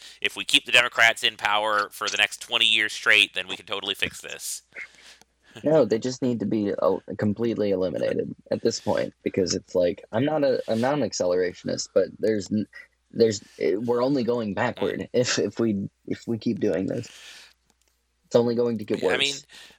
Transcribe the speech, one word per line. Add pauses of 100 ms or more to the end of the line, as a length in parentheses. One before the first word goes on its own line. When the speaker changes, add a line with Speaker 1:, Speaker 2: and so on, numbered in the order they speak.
(200)
Speaker 1:
if
we
keep
the
Democrats
in
power
for
the
next
twenty
years
straight,
then
we
can
totally
fix
this. (1000)
Speaker 2:
No,
they
just
need
to
be (100)
el-, (140)
completely
eliminated (160)
at
this
point,
because
it's
like,
I'm
not
a,
I'm
not
an
accelerationist,
but (100)
there's
n-, (460)
there's, (200)
eh,
we're
only
going
backward
Speaker 1:
Mm.
Speaker 2:
if,
if
we, (200)
if
we
keep
doing
this. (1200)
It's
only
going
to
get
Speaker 1:
Yeah,
I
Speaker 2:
worse.
Speaker 1:
mean (440)